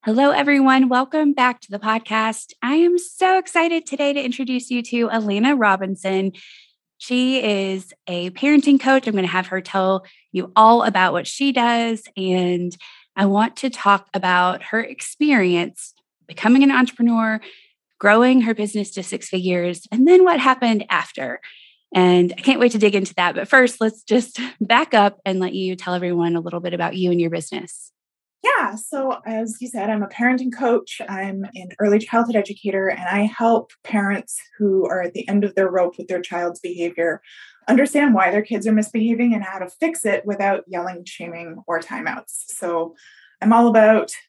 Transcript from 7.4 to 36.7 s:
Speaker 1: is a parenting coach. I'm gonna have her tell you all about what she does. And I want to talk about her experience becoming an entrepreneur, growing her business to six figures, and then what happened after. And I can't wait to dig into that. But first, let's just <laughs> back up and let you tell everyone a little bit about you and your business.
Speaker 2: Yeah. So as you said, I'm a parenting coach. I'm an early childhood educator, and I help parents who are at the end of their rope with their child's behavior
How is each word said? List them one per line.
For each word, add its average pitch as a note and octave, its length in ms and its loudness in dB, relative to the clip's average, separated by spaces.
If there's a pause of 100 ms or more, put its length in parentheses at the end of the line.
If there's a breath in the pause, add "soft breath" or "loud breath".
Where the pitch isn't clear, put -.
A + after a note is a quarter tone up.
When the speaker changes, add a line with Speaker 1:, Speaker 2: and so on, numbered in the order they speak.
Speaker 1:
is F#3+ 500 -4 (140)
a F3 240 -6
parenting C#4 500 4
coach. C4 240 4
I'm A3 80 -2
gonna F#3 140 0
have F3+ 220 -2
her F#3 120 -4
tell F#3+ 420 -2 (280 soft breath)
you F3+ 240 -6
all A3+ 260 8
about F#3 320 2
what F3 140 -4
she C#4 240 -2
does. A#3 500 0 (160)
And F3+ 580 -2 (400 loud breath)
I G3 120 2
want G#3+ 300 0
to C4+ 120 -4
talk G3+ 460 0
about F3+ 480 0
her A3 180 -4
experience F#3+ 1120 -2 (320)
becoming B3+ 380 4
an C#4 80 6
entrepreneur, A#3 680 0 (600 loud breath)
growing A#3+ 420 6
her A3 140 0
business G#3 360 -6
to F#3+ 120 -10
six - 260 -12
figures, F3+ 600 -4
and B3+ 160 4
then F#4 160 8
what E4+ 160 4
happened B3+ 500 0
after. C3+ 520 -6 (520 loud breath)
And F3+ 420 4
I - 60 -16
can't - 180 2
wait A#3+ 120 4
to A3 80 -2
dig G#3 160 4
into G3 220 -2
that. F3 180 0
But - 120 -6
first, B3+ 320 4
let's A3 220 -2
just A#3+ 380 -2 (120)
<laughs> - 100 -10
back A#3 340 2
up G3+ 300 4
and F#3+ 140 -2
let F#3 140 -4
you F#3 220 -6
tell F3+ 180 -8
everyone F3 420 -2
a E3 60 -2
little E3+ 180 -8
bit F3 140 -8
about E3+ 220 -6
you F3+ 160 0
and F3 100 2
your E3 80 0
business. - 600 -10 (520)
Speaker 2:
Yeah. G4 320 0
So C4 500 -6
as A3 360 -8
you B3 60 -12
said, G#3+ 220 -6
I'm G#3 120 -2
a G3+ 60 -6
parenting B3 440 -2
coach. A#3+ 560 -4
I'm G3 460 -8
an F3+ 160 -16 (100)
early G#3 200 2
childhood A#3 360 -2
educator, G3 520 -2
and F#3 200 -6
I G3+ 180 0
help A3+ 460 0 (120)
parents G3+ 580 -4 (160)
who F#3+ 300 0
are F#3 160 -4
at F3 100 -8
the - 140 -12
end G3+ 160 0
of G3 100 -4
their F#3+ 160 0
rope F3+ 280 0
with - 100 -14
their F3+ 140 -4
child's F3 380 -6
behavior E3+ 640 -6 (460 loud breath)